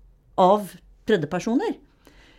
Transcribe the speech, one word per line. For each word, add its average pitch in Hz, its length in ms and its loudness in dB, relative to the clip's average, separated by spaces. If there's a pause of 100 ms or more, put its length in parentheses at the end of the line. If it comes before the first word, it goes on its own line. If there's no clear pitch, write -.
(380)
av 190 320 2 (380)
tredjepersoner. 220 720 -2 (600)